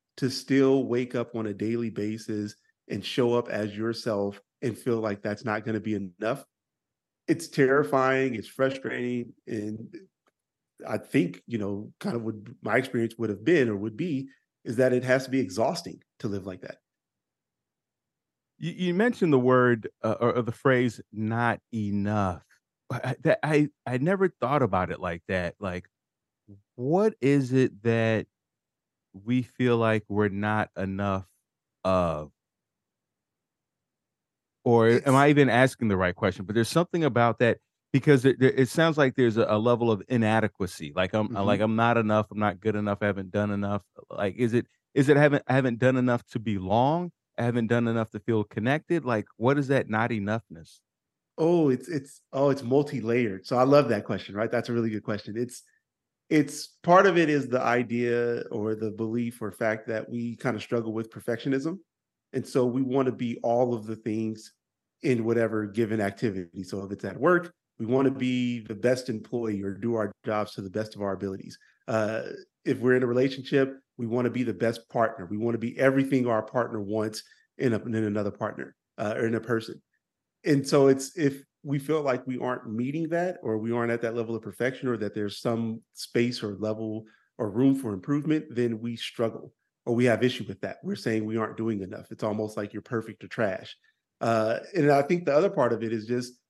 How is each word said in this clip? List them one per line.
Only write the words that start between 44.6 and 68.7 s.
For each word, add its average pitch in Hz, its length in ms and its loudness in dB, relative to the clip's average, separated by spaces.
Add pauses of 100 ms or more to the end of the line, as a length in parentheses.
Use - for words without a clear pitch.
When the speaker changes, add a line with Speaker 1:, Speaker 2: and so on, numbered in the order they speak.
Speaker 2:
is 131 140 4
it 147 80 8
I 143 60 6
haven't, 143 260 4
I 131 60 0
haven't 127 260 2
done 127 160 4
enough 123 260 2 (100)
to 120 80 -4
belong? 117 720 0 (260)
I 110 60 -2
haven't 117 240 0
done 120 200 2
enough 113 240 0
to 107 80 -8
feel 110 240 0
connected. 139 600 -2
Like, 113 200 0 (120)
what 131 200 2
is 135 120 -2
that 135 200 0
not 110 220 0
enoughness? 101 680 -6 (580)
Speaker 1:
Oh, 165 320 4
it's, 127 180 0
it's, 147 340 -8 (120)
oh, 139 160 2
it's 135 120 0
multi-layered. 117 840 0
So 131 80 -2
I 123 80 6
love 139 240 6
that 104 160 0
question, 98 320 -6
right? 113 160 -2
That's 117 160 -4
a 120 60 -4
really 117 160 0
good 107 140 -6
question. 104 340 -6
It's, - 260 -8 (640)
it's, - 540 0
part 180 220 8
of 180 120 6
it 160 120 4
is 143 180 2
the 123 140 0
idea 120 800 0 (100)
or 110 240 -2
the 107 160 -6
belief 113 500 -6
or 104 120 -8
fact 110 340 -4
that 110 220 -6
we 120 260 -8
kind 113 220 -4
of 104 40 -8
struggle 113 300 -4
with 113 180 -6
perfectionism. 135 680 -4 (560)
And 127 120 -6
so 127 200 0
we 123 160 -2
want 127 240 0
to 123 80 -2
be 120 300 -6
all 120 300 2
of 107 140 -6
the 113 80 -8
things 110 580 -6 (500)
in 123 200 0
whatever 110 440 0
given 107 340 -2
activity. 98 600 -4
So 98 200 -8
if 98 80 -10
it's 101 140 -10
at 95 120 -8
work, 175 360 0 (260)
we 117 60 -6
want 135 200 2
to 131 60 4
be 123 500 -2
the 110 120 -10